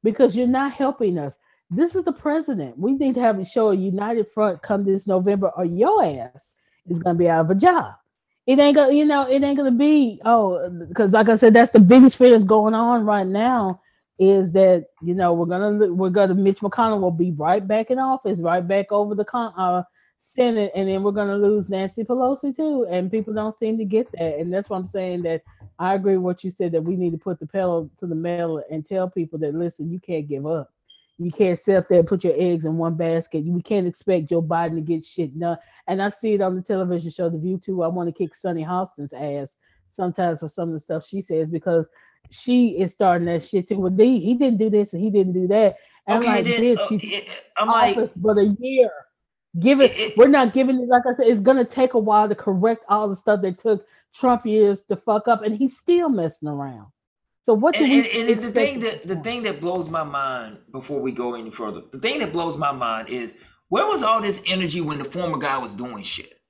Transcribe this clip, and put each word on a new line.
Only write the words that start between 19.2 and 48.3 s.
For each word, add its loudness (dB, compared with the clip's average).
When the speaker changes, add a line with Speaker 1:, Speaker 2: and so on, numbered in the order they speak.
Speaker 1:
con-, -6
uh, -2
Senate, 0
and -2
then -4
we're 0
gonna -4
lose 0
Nancy -6
Pelosi -4
too. -2
And -4
people -6
don't -6
seem -4
to -6
get -2
that. -6
And -6
that's -6
why -6
I'm -6
saying -6
that -4
I -2
agree 0
with -2
what -4
you -6
said, -6
that 0
we -4
need -2
to -8
put -8
the -14
pedal -4
to -10
the -6
metal -4
and -8
tell -4
people -8
that, -4
listen, -6
you -10
can't -8
give -8
up. -6
You -6
can't 0
sit 2
up 2
there 6
and 4
put -2
your 0
eggs 0
in -2
one -2
basket. -4
We -4
can't -2
expect -2
Joe 0
Biden -2
to -4
get -4
shit -8
done. -4
And -4
I -2
see -4
it 0
on 0
the -6
television -4
show, -4
The -6
View, -6
too. -6
I -2
wanna -4
kick -6
Sunny -6
Hostin's -8
ass -8
sometimes -4
for -10
some -8
of -6
the -8
stuff -8
she -10
says, -4
because -2
she 2
is -4
starting 0
that -4
shit -4
too. -4
"Well, -2
they, 4
he 0
didn't 2
do 0
this 0
and -4
he -2
didn't 2
do 0
that." 4
And 0
Speaker 2:
Okay, 0
Speaker 1:
I'm 2
like, 0
Speaker 2:
then, 0
Speaker 1:
"Bitch, 4
Speaker 2:
uh, -4
Speaker 1:
she's -4
Speaker 2:
it, -8
I'm 0
like, 2
Speaker 1:
office -4
but 0